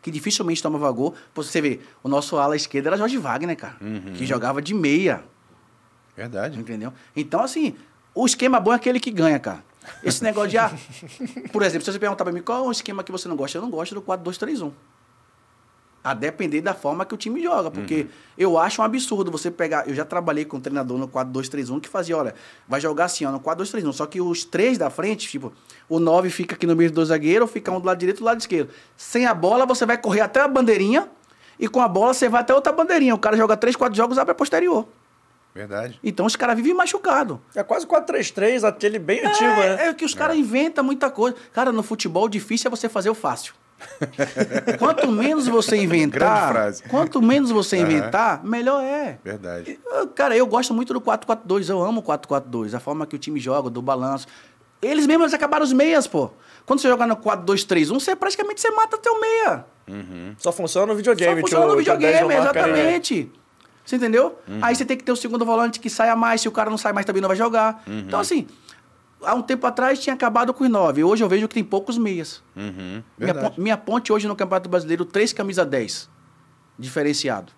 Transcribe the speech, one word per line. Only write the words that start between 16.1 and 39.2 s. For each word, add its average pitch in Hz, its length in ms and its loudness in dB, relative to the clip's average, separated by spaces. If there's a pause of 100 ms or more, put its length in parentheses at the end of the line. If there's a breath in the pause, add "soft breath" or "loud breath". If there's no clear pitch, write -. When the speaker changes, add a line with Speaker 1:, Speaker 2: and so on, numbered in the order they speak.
Speaker 1:
depender 151 480 -4
da 185 140 -4
forma 156 280 -4
que 202 120 -8
o - 20 -12
time 233 240 -6
joga, 330 300 -2
porque 147 300 -4
Speaker 2:
Uhum. - 60 -6 (300 loud breath)
Speaker 1:
eu 175 220 2
acho 185 200 0
um 220 60 2
absurdo 220 460 -2
você 156 180 -6
pegar, 160 380 -2
eu 143 80 -4
já 151 100 -4
trabalhei 160 400 -2
com 143 120 -12
um - 20 -8
treinador 131 400 -4
no 131 80 -6
quatro 127 260 -4
dois 131 160 -6
três 131 220 -6
um 139 80 -4
que - 100 -16
fazia, 165 260 -4
"Olha, 131 200 -4 (320 loud breath)
vai 131 120 -2
jogar 156 260 0
assim, 175 200 -4
ó, 135 60 -2
no 135 80 -6
quatro 160 180 -4
dois 196 140 -6
três 214 140 -4
um, 143 60 0
só 147 140 -6
que 180 160 -6
os 175 240 -2
três 240 320 2
da 147 140 0
frente, 208 360 -4
tipo, 127 240 -10 (380 soft breath)
o 160 100 2
nove 170 300 4
fica 175 260 -6
aqui - 120 -4
no 170 80 4
meio 165 160 4
dos 151 40 -4
dois 165 140 2
zagueiros, 165 420 4
fica 208 200 -6
um 185 80 -4
do 180 80 -6
lado 185 100 2
direito 180 200 -2
e - 20 -16
do 226 60 -4
lado 226 140 2
esquerdo. 156 300 -2 (260 loud breath)
Sem - 300 -2
a 233 80 2
bola, 202 320 4
você 254 180 2
vai 233 140 0
correr 214 240 0
até 220 200 2
a 285 60 4
bandeirinha 247 640 4 (500 soft breath)
e 220 80 -2
com 247 140 2
a 240 60 4
bola 208 260 4
você 254 160 2
vai 240 120 4
até 240 120 2
outra 277 180 4
bandeirinha. 320 440 4
O 202 40 -2
cara 214 160 2
joga 220 220 4
três, 233 180 2
quatro 247 220 0
jogos, 240 220 2
abre - 120 2
a 320 40 2
posterior." 311 520 2 (680)
Speaker 2:
Verdade. 104 480 -8
Speaker 1:
Então 208 240 -2
os 220 80 0
caras 240 220 0
vivem 262 180 2
machucado. 320 680 0 (140)
Speaker 3:
É 202 80 -2
quase 330 240 -2
quatro 311 200 2
três - 220 -2
três, 220 340 0
aquele 208 360 0
bem 185 220 -2